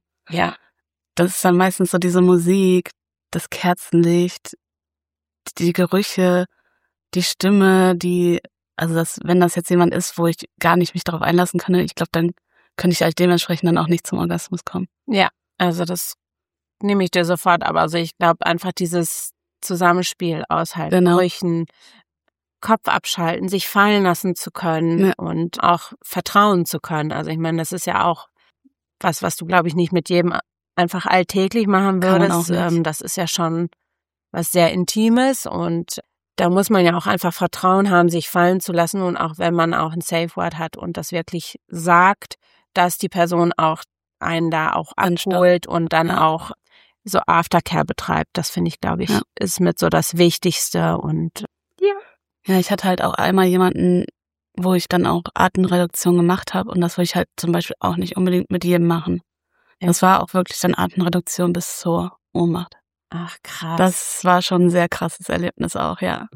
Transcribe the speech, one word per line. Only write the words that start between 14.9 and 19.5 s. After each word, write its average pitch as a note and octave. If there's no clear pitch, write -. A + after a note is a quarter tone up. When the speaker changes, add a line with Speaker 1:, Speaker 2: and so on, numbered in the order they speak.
Speaker 1:
Ja, G3
also F3
das F3
nehme G3+
ich F3
dir F3
sofort E3+
ab. D#3+
Also E3
ich E3
glaub E3+
einfach E3+
dieses F3